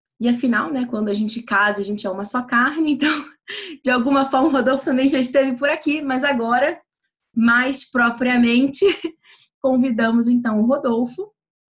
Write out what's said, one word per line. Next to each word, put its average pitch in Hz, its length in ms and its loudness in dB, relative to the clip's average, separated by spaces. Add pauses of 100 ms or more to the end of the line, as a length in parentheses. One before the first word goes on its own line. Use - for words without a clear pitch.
(200)
E 233 80 0
afinal, 240 440 0
né, 247 140 -4
quando 214 220 -4
a 202 60 -2
gente 214 280 -4
casa, 202 380 0
a 202 40 -4
gente 208 220 -8
é 190 40 -4
uma 196 140 -8
só 247 180 -6
carne, 294 520 0
<laughs> - 0 -
então, 302 300 -2 (600)
de 254 60 0
alguma 269 360 2
forma, 269 220 2
o 277 40 0
Rodolfo 262 320 0
também 269 240 2
já 277 120 2
esteve 269 360 0
por 277 120 -2
aqui, 302 340 -2
mas 262 220 -4
agora, 254 560 0 (580)
mais 240 500 2
propriamente, 247 960 2
<laughs> - 800 -4
convidamos, 233 640 2
então, 233 340 2
o 226 60 2
Rodolfo 254 680 -2 (420)